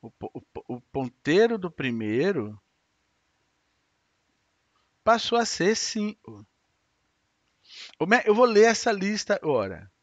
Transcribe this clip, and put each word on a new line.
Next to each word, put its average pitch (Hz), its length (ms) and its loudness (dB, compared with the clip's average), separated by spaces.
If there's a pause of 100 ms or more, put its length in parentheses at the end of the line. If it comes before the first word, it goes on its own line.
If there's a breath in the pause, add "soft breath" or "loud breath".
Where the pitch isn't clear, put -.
O 117 80 -18
po-, - 240 -16
o - 80 -14
po-, - 260 -18
o 123 140 -10
ponteiro 170 760 -2
do 180 140 -8
primeiro 117 880 -4 (2500)
passou 233 340 2
a 233 80 2
ser 214 320 0
cinco. 208 680 -8 (1500 loud breath)
Como 180 160 0
é, 247 120 2
eu 208 100 4
vou 247 100 6
ler 220 200 6
essa 233 260 2
lista 202 440 -2
agora. 98 540 -4 (140)